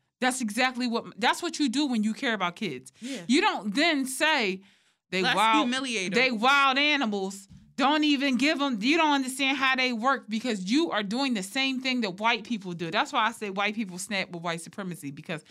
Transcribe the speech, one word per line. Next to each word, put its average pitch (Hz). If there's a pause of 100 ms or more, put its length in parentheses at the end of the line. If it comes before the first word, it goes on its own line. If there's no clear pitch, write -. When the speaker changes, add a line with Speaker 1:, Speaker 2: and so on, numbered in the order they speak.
(200)
Speaker 1:
That's 254
exactly 247
what, 226 (140)
that's 269
what 330
you 294
do 277
when 233
you 214
care 240
about 180
kids. 135
Speaker 2:
Yeah. 240
Speaker 1:
You 247
don't 233
then 285
say, 262 (500)
"They 185
Speaker 2:
Let's -
Speaker 1:
wild, 220 (100)
Speaker 2:
humiliate 240
'em. 240
Speaker 1:
they 262
wild 269
animals. 220 (280)
Don't 294
even 277
give 277
'em, 277
you 285
don't 311
understand 269
how 262
they 254
work," 247
because 214
you 311
are 208
doing 247
the 196
same 269
thing 254
that 190
white 226
people 190
do. 170
That's 233
why 233
I 233
say 214
white 202
people 190
snap 190
with 170
white 170
supremacy, 170
because 156